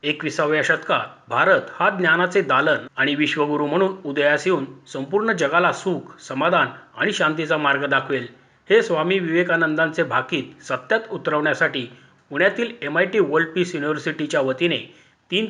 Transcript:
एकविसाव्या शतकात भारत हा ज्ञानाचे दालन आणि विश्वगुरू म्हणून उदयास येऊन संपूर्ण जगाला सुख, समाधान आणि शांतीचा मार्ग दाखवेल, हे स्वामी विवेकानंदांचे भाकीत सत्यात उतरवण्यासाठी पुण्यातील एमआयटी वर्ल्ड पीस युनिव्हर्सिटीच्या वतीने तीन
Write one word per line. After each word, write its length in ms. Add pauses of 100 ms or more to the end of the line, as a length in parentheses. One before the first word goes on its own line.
एकविसाव्या 560
शतकात 640
भारत 400
हा 200
ज्ञानाचे 520
दालन 440 (100)
आणि 180
विश्वगुरू 520
म्हणून 280 (100)
उदयास 420
येऊन 180 (280)
संपूर्ण 400
जगाला 400
सुख, 440 (120)
समाधान 400 (280)
आणि 160
शांतीचा 440
मार्ग 300
दाखवेल, 400 (440)
हे 120
स्वामी 360
विवेकानंदांचे 840
भाकीत 580
सत्यात 500
उतरवण्यासाठी 760 (440)
पुण्यातील 420 (100)
एमआयटी 360
वर्ल्ड 360
पीस 200
युनिव्हर्सिटीच्या 680
वतीने 380 (520)
तीन 200